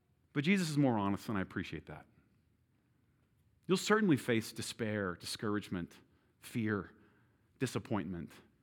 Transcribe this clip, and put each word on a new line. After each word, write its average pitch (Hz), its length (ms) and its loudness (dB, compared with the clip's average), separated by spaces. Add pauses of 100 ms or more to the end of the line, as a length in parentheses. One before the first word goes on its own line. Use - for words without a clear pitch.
(320)
But 143 120 0
Jesus 185 240 4
is 147 80 -4
more 127 220 4
honest, 101 300 0
and 107 100 0
I 92 40 0
appreciate 85 440 -8
that. 76 200 -14 (1600)
You'll 185 80 4
certainly 208 400 4
face 113 340 2
despair, 107 720 -4
discouragement, 101 720 -4 (480)
fear, 107 500 -2 (680)
disappointment. 95 720 -4 (300)